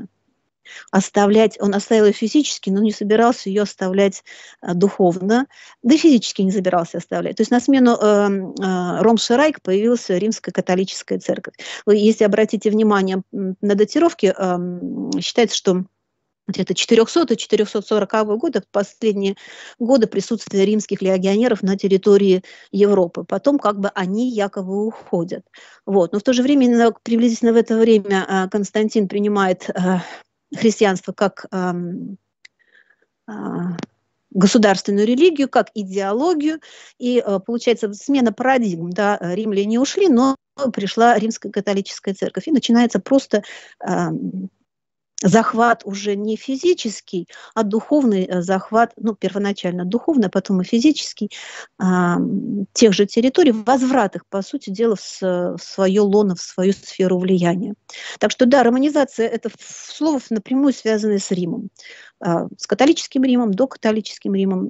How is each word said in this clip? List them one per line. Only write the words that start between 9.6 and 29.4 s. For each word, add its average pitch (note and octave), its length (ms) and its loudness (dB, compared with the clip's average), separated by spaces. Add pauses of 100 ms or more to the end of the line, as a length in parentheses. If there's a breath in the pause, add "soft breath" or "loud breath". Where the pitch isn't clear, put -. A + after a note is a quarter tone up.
появилась G#3+ 480 0
Римская G3 440 -4
католическая F#3 680 -4
церковь. - 360 -8 (300 loud breath)
Вы, G#3+ 120 4
если G#3+ 280 4
обратите G#3+ 460 0
внимание, G3 520 2 (100)
м, F#3+ 280 -6
на G#3 140 2
датировки, G#3+ 640 2
эм, F3+ 720 -4 (100)
считается, - 360 0
что F#3 260 -2 (640)
где-то F#3+ 280 -4
четырехсотый, A#3 640 2
четырехсот G#3 500 -4
сороковой G#3+ 500 -2
год — D4+ 200 -4
это F#3+ 140 -6
последние G3 640 -2 (440 loud breath)
годы A#3+ 280 2
присутствия G3 580 -2
римских G#3 360 -2
легионеров G3 600 0
на G3 140 0
территории G3 640 4 (280 loud breath)
Европы. F#3+ 540 2
Потом C#4 340 0
как G#3 200 -2
бы G3 160 -2
они G3+ 340 -2
якобы G3+ 580 -4
уходят. F3+ 560 -6 (440 loud breath)
Вот. F#3+ 260 2
Но G#3 60 -2
в - 40 -4
то C4 100 2
же B3 100 2
время, C4+ 240 4
именно A#3 240 4 (120)
приблизительно A#3 500 2
в A3+ 40 2
это A3+ 200 2
время, G#3 520 2
э, F#3+ 200 -2
Константин G#3 580 -2
принимает, G3+ 640 0